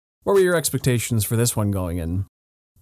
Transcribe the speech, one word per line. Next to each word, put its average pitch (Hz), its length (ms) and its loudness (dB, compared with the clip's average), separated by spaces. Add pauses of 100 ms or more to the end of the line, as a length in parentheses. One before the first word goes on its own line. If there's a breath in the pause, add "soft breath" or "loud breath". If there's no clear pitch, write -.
(220)
What 190 100 0
were 196 80 6
your 180 160 4
expectations 123 680 0
for 117 140 -4
this 120 180 0
one 104 160 0
going 90 280 -4
in? 87 260 -4 (580)